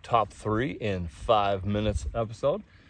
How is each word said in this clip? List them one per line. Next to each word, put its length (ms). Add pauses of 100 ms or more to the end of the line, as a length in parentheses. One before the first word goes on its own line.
top 280
three 380
in 380
five 560
minutes 500
episode. 480 (280)